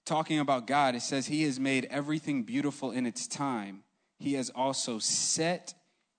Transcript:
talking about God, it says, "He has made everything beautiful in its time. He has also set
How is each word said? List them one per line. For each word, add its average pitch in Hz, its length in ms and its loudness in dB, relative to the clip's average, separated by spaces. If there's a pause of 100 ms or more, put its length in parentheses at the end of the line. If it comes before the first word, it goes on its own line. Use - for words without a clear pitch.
talking 156 340 2
about 135 280 2
God, 135 280 4
it 120 60 -4
says, 135 260 -2
"He 151 160 0
has 135 160 0
made 135 300 2
everything 143 540 -2
beautiful 131 480 -2
in 123 140 0
its - 220 -4
time. 104 560 -4 (360)
He 139 140 -2
has 131 160 -2
also 131 480 -2
set - 760 0 (440)